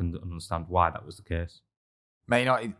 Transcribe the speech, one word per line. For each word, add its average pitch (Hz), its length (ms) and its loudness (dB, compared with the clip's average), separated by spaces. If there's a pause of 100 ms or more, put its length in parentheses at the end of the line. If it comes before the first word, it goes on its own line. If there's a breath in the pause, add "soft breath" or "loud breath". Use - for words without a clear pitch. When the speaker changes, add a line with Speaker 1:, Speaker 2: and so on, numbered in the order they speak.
Speaker 1:
and, 87 140 -2
and - 80 -10
understand 82 460 -6
why 87 220 4
that 80 140 -10
was 78 120 -16
the - 60 -20
case. 85 380 -6 (680)
Speaker 2:
Mate, 120 120 6
you 127 60 2
know, 127 80 6
it, 113 240 -2